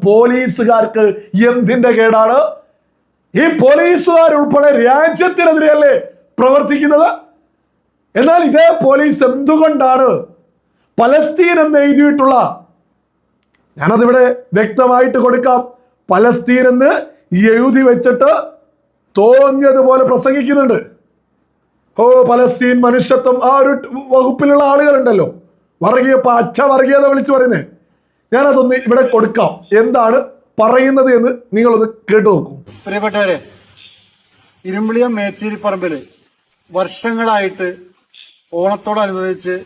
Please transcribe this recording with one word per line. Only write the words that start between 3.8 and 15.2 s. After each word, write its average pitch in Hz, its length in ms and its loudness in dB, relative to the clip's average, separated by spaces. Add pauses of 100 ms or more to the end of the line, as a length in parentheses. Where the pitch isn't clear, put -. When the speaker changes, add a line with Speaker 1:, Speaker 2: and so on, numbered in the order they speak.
Speaker 1:
രാജ്യത്തിനെതിരെയല്ലേ 311 1040 2 (460)
പ്രവർത്തിക്കുന്നത്? 294 680 0 (1120)
എന്നാൽ 330 280 2
ഇതേ 311 180 2 (180)
പോലീസ് 277 440 0
എന്തുകൊണ്ടാണ് 269 800 0 (920)
പലസ്തീൻ 311 540 0 (100)
എന്ന് 302 200 0
എഴുതിയിട്ടുള്ള, 285 500 2 (1400)
ഞാനതിവിടെ 240 460 2 (320)
വ്യക്തമായിട്ട് 247 600 0
കൊടുക്കാം, 247 440 0 (500)